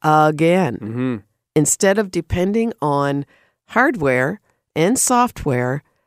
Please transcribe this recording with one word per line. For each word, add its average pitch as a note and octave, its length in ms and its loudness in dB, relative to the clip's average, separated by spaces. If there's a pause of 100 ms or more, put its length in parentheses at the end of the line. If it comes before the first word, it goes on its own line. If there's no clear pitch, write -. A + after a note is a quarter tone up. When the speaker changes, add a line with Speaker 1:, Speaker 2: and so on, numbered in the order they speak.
Speaker 1:
again. D#3 720 2
Speaker 2:
Mm-hmm. B2 400 -6 (400)
Speaker 1:
Instead G3 420 2
of G3+ 140 -4
depending G3 720 -2
on C#3+ 440 -2 (440)
hardware E3+ 720 0 (360)
and F#3+ 240 0
software, C#3+ 840 0 (260)